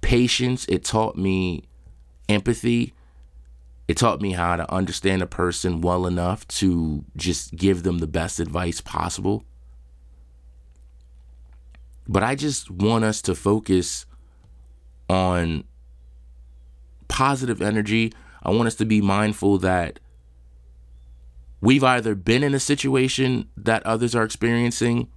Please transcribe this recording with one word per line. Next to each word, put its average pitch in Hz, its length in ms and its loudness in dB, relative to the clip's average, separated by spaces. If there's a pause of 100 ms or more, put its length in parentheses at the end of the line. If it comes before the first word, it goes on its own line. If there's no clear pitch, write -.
patience. 123 640 2
It - 160 0
taught 110 320 0
me 92 480 -2 (640)
empathy. 117 640 0 (960)
It 82 80 -2
taught 107 240 0
me 98 120 -4
how 87 240 0
to 85 140 -6
understand 95 520 -2
a 87 40 -4
person 87 540 -2
well 90 260 0
enough 90 420 -2
to 82 580 0 (100)
just 85 400 -4
give 90 280 2
them 90 160 0
the 80 60 -2
best 90 320 -4
advice 85 440 -4
possible. 95 600 -4 (2500)
But 95 160 0
I 123 120 0
just 139 360 -4
want 107 340 2
us 107 180 0
to 92 120 -2
focus 98 680 0 (1040)
on 90 560 0 (1400)
positive 131 560 0
energy. 107 500 0 (300)
I - 80 0
want 113 160 4
us 113 100 -2
to 110 80 0
be 107 160 4
mindful 101 580 2
that 90 420 0 (1600)
we've 131 240 4
either 117 300 2
been 110 280 2
in 139 120 0
a 135 60 0
situation 131 960 0
that 110 300 0
others 113 280 0
are 117 100 4
experiencing 117 920 0